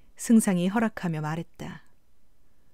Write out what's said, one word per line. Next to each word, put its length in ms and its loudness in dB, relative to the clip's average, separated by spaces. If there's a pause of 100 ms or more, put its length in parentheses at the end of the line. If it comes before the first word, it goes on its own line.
(160)
승상이 520 4
허락하며 520 -2
말했다. 640 -8 (920)